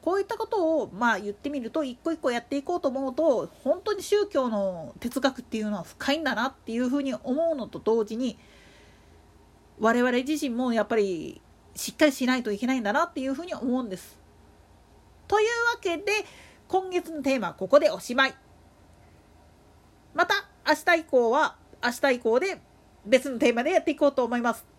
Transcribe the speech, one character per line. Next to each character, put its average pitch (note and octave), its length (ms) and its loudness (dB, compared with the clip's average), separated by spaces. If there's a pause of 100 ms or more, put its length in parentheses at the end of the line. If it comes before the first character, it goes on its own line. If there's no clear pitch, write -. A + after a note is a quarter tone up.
こ E4 120 0
う G4 60 2
い G4 40 0
っ - 20 -2
た A4+ 100 -4
こ A4 120 -6
と D#4+ 320 2
を、 C#3+ 120 -4
ま A3+ 220 2
あ、 F#3+ 60 0
言 G#3 120 -6
っ - 40 -8
て C#4 160 -8
み D4 80 -4
る A3+ 100 -8
と、 D#4 140 -2
一 B3+ 200 -6
個 E4 80 0
一 D#4+ 60 -4
個 C4 140 -2
や A#3+ 80 -2
っ - 60 -12
て C#4 120 -4
い C#4 60 -4
こ F4 140 -2
う - 40 -4
と D4 60 0
思 C4 240 -2
う - 20 -12
と、 C4 380 2 (120)
本 E4 200 0
当 G#4 100 -2
に G4 80 -6
宗 G#4 240 2
教 C4+ 240 -2
の F#3+ 500 -4
哲 A#3+ 200 -6
学 C4 220 0
っ - 20 -16
て - 140 -8
い A3 40 -2
う G#3+ 80 -4
の G#3 80 -4
は E3+ 60 -8
深 - 300 -4
い D4+ 40 0
ん E4 60 -6
だ C4 100 0
な A3+ 140 -2
っ C4 80 -8
て - 160 -14
い A#3 80 -4
う B3 100 0
ふ B3+ 40 -2
う C#4+ 100 -2
に C4 100 -4
思 D#4 380 -2
う D#4 40 -2
の A#3+ 120 -6
と - 100 -14
同 A3+ 260 2
時 A3 140 -6
に、 A#3+ 220 -4 (1400)
我 A3+ 200 4
々 B3 120 2
自 C#4 380 -2
身 A3+ 60 -4
も B3 180 -2
や A3 100 2
っ G#3 40 -2
ぱ A#3 80 0
り F#3+ 440 -2 (360)
し - 160 -8
っ - 40 -20
か D#4 120 6
り C#4 40 6
し C4 140 -4
な B3+ 100 2
い B3 60 -4
と G#3+ 100 -4
い G3+ 60 -4
け A#3+ 80 -6
な B3+ 80 0
い C4 60 0
ん A3+ 40 -6
だ G3+ 100 0
な D4+ 100 2
っ E4+ 100 -6
て C#4+ 80 -8
い C4 60 -4
う C4+ 80 -2
ふ D4 60 -10
う F4 40 -10
に F#4 80 -8
思 B3 260 -2
う B3 40 -4
ん A3 60 -8
で F#3 80 -8
す。 - 220 -20 (1080)
と G4+ 120 2
い G#4+ 40 4
う G#4+ 40 2 (280)
わ A#4+ 40 -16
け F4 180 -2
で、 G4+ 140 -4 (560)
今 F#4+ 220 -2
月 F4+ 220 -4
の D#4 100 -8
テ C4+ 140 0
ー B3+ 40 -2
マ F#3 100 -4
は D#3 40 -12
こ F#3 140 -8
こ C#4 120 8
で D4 120 2
お - 80 -8
し A#3+ 160 -8
ま C4+ 100 4
い。 - 80 -4 (1800)
ま E4+ 100 4
た G4+ 80 -2 (340)
明 D4+ 60 4 (100)
日 F4 120 4
以 D#4+ 80 0
降 A#3+ 260 4
は、 C#4+ 280 2 (260)
明 A#3+ 80 2
日 C4+ 240 2
以 B3 40 -6
降 A#3 200 2
で F#4 200 -4 (460)
別 B3 240 4
の B3 80 -6
テ A#3+ 140 4
ー - 20 2
マ A#3+ 100 2
で D4 60 2
や F4 120 4
っ - 20 -14
て E4 80 0
い C#4+ 40 0
こ D4 120 4
う C#4 40 4
と B3+ 140 0
思 A#3 100 -2
い A#3+ 60 0
ま A#3 140 0
す。 - 100 -20 (140)